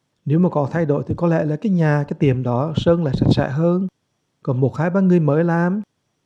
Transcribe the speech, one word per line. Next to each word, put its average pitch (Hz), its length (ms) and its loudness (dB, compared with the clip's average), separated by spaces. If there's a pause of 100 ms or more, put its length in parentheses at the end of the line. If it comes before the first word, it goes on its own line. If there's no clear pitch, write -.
(260)
Nếu 147 140 2
mà 180 100 2
có 143 220 -2
thay 165 140 -2
đổi 143 220 0
thì 156 100 -6
có 175 100 -2
lẽ 165 180 0
là 151 100 -2
cái 202 160 -4
nhà, 151 360 2
cái - 120 -8
tiệm 131 240 2
đó 123 320 -2
sơn 170 280 2
lại 127 140 -2
sạch 135 180 2
sẽ 143 140 0
hơn. 175 380 0 (560)
Còn 127 160 -2
một 131 180 0
hai 160 120 -2
ba 190 120 0
người 180 180 4
mới 151 240 0
làm 175 380 0 (440)